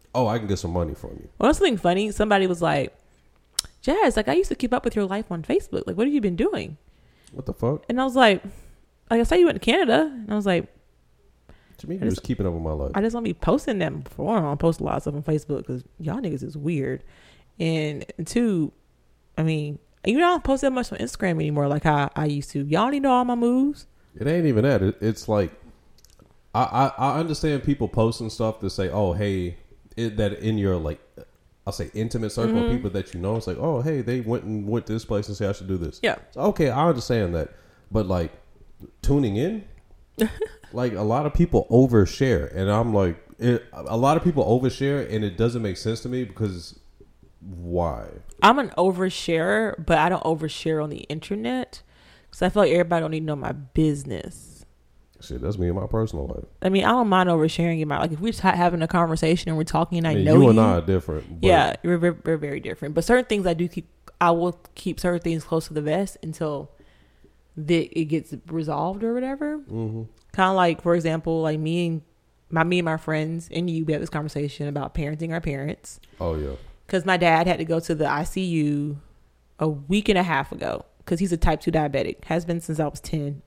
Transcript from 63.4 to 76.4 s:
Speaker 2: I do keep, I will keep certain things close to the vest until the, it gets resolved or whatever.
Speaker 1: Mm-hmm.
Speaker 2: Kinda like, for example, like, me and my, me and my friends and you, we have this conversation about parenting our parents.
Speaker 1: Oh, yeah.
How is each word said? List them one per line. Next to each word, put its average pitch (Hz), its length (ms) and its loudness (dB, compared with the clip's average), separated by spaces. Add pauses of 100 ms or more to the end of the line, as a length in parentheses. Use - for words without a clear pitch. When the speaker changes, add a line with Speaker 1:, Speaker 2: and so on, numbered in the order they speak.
Speaker 2:
I 170 80 2
do 170 140 0
keep, - 200 -10 (320)
I 175 120 6
will 175 260 0 (160)
keep - 260 -6
certain 175 200 0
things 165 240 -4
close 160 240 -2
to 156 60 -14
the 151 60 -2
vest 165 420 -2
until 151 480 -6 (880)
the, 160 280 2 (140)
it 160 80 0
gets 151 280 -4 (140)
resolved 160 540 -4
or 233 120 -2
whatever. 277 460 -4
Speaker 1:
Mm-hmm. 113 420 -6 (320)
Speaker 2:
Kinda 190 180 2
like, 175 300 2
for 170 120 2
example, 160 480 0
like, 156 160 0
me 170 280 -2
and 160 160 -4 (480)
my, 160 140 2
me 180 160 2
and 170 40 -2
my 160 140 0
friends 160 520 -4
and 175 200 -4
you, 160 160 -2
we 156 80 -2
have 147 80 -4
this - 80 -8
conversation 147 580 -6
about 143 260 -6
parenting 156 380 -4
our 165 80 -4
parents. 143 600 -8 (200)
Speaker 1:
Oh, 82 160 -2
yeah. 73 140 -4 (380)